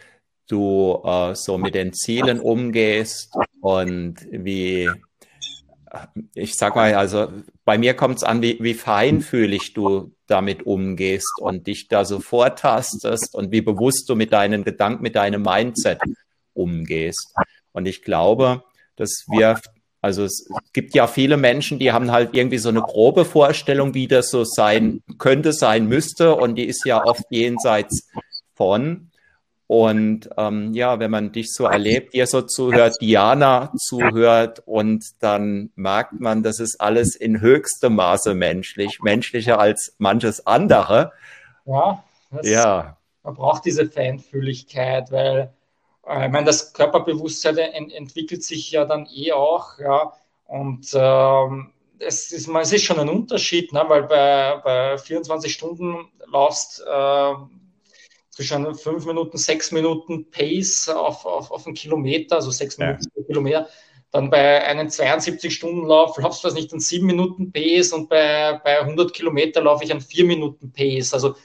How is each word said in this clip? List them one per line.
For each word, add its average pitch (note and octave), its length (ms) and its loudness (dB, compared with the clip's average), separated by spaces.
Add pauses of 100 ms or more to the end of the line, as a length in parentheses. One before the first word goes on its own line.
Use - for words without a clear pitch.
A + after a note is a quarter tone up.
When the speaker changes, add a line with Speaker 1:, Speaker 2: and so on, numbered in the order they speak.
(460)
Speaker 1:
du, G2 580 0
äh, F2+ 300 -2
so F#2 240 -4
mit F#2 160 -4
den F#2 180 -4
Zielen A#2+ 460 -2
umgehst A2+ 960 -2 (260)
und F2+ 560 -2 (140)
wie, F#2 580 -4 (1500)
ich - 220 -10
sag G#2 200 0
mal, A2 180 4
also G2+ 340 0 (360)
bei G#2+ 140 4
mir B2 160 4
kommt's B2+ 280 0
an, A#2 200 0
wie, A#2 180 0
wie A2+ 140 -2
feinfühlig A2+ 960 0
du G2 400 -2 (140)
damit G2 400 -2
umgehst F#2+ 720 -2
und F#2 260 -6
dich - 220 -10
da G2+ 160 2
so G2 140 -6
vortastest A#2+ 1160 -2
und G2+ 180 -6
wie A2 80 2
bewusst A2+ 480 0
du C3 60 2
mit A2 180 -2
deinen G2+ 320 2
Gedanken, G#2+ 380 -2
mit A#2 140 -4
deinem G2+ 260 0
Mindset G2+ 580 0 (520)
umgehst. E2 840 -6 (380)
Und F2+ 140 -6
ich F#2+ 160 -8
glaube, A2+ 640 2 (320)
das - 320 -8
wirft, A2 420 2 (300)
also G2+ 240 -2
es - 240 -8 (240)
gibt - 220 -4
ja B2+ 120 6
viele C3+ 300 2
Menschen, C#3 420 2
die B2+ 140 2
haben A#2+ 180 2
halt A#2+ 240 2
irgendwie B2+ 240 0
so A2+ 120 -2
eine A2+ 120 2
grobe C3+ 420 4
Vorstellung, C#3+ 720 2
wie C3 140 -4
das B2 220 4
so A#2+ 140 2
sein A2 580 2 (160)
könnte, D3 340 2
sein A2+ 340 2
müsste. D#3 480 2
Und A#2 200 0
die A#2+ 120 -4
ist - 200 -6
ja A2+ 180 2
oft A#2+ 240 0
jenseits A#2 800 -2 (460)
von. A#2 560 -2 (560)
Und, A2 720 2
ähm, G#2+ 380 -4
ja, A#2+ 260 0
wenn A2 100 -2
man G#2+ 220 -2
dich A2+ 220 -8
so C3 100 -2
erlebt, G#2+ 480 0
dir B2+ 140 2
so C3 160 0
zuhört, A#2+ 580 2
Diana B2+ 760 4
zuhört, A#2 920 2
und A2 360 0 (180)
dann G#2 540 -2
merkt G2 460 -2
man, A2 220 0
das A2 180 -2
ist A2+ 220 -6
alles A2+ 340 2
in A2 240 -2
höchstem B2 540 4
Maße G2 400 2
menschlich, F#2 640 -4
menschlicher A2+ 580 0
als G#2+ 380 2
manches A2 500 0
andere. A#2+ 680 4 (520)
Speaker 2:
Ja, D#3+ 400 -2 (260)
das C#3 160 -8
Speaker 1:
Ja. G2+ 520 2 (240)
Speaker 2:
man C#3+ 120 -12
braucht C3+ 300 -2
diese D3+ 240 0
Feinfühligkeit, C3 1200 -6
weil, C3 400 -2 (560)
äh, C3+ 200 -4
ich C3 40 -2
meine, D3 140 0
das - 300 0
Körperbewusstsein D#3 840 0
en-, D#3+ 340 -4
entwickelt D#3 540 -12
sich - 260 -12
ja D#3 140 0
dann D3+ 220 -4
eh C#3+ 260 -8
auch, D3+ 460 -2
ja. C#3 340 0 (320)
Und, C3+ 480 -10
ähm, C3+ 800 2 (260)
es - 340 -8
ist, D3+ 160 -10
man, E3 140 0
es D#3+ 100 -2
ist G3+ 120 2
schon D#3+ 160 0
ein D3 80 -2
Unterschied, F3 640 -2
ne? D3 160 2
Weil D3 140 4
bei, C#3 600 2
bei C3+ 360 0
vierundzwanzig D#3 560 -6
Stunden E3+ 520 -10 (200)
laufst, - 600 -2
äh, C#3 460 0 (1000)
zwischen C#3+ 440 -6
fünf D#3+ 320 -8
Minuten, E3 320 -6
sechs D#3 320 -2
Minuten D#3+ 580 -4
Pace F#3 600 -2
auf, - 360 -4
auf, - 280 -8
auf - 140 -12
einen D#3 100 -12
Kilometer, D3+ 580 -4
also C3+ 160 -2
sechs C#3 260 -8
Speaker 1:
Ja. E2 100 -4
Speaker 2:
Minuten D#2 280 -6
pro - 80 -10
Kilometer. D3 460 -2 (420)
Dann C#3 180 -2
bei C#3+ 360 6
einem D3+ 260 -2
zweiundsiebzig D#3 640 -2
Stunden E3+ 320 -6
Lauf D#3+ 320 4
laufst D3 240 -4
du, - 60 -2
weiß D3 60 -4
nicht, F3 180 -8
einen D#3 80 -10
sieben F3+ 260 -2
Minuten F3+ 460 -2
Pace E3+ 400 2
und D#3 160 -6
bei, D3+ 560 2
bei D3 200 2
hundert E3+ 280 -2
Kilometer D#3 480 0
laufe D3 240 2
ich D#3 80 -4
einen D3 80 -6
vier D#3+ 240 0
Minuten D#3 480 -2
Pace. C3 420 -2
Also C3 300 -2